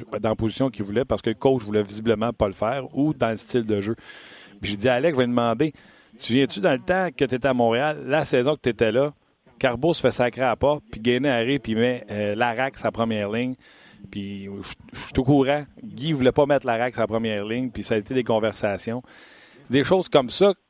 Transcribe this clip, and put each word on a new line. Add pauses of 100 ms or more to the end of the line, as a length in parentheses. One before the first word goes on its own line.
(200)
dans
la
position
qu'il
voulait,
parce
que
le
coach
voulait
visiblement
pas
le
faire,
ou
dans
le
style
de
jeu. (640)
Puis
j'ai
dit
à
Alex,
je
vais
lui
demander, (480)
tu
viens-tu
dans
le
temps
que
t'étais
à
Montréal,
la
saison
que
t'étais
là, (440)
Carbeau
se
fait
sacrer
à
la
porte,
puis
Gainé
arrive,
puis
il
met,
euh,
Laraque
sa
première
ligne, (560)
puis
je, (200)
je
suis
au
courant, (200)
Guy
voulait
pas
mettre
Laraque
sa
première
ligne,
puis
ça
a
été
des
conversations. (680)
Des
choses
comme
ça (160)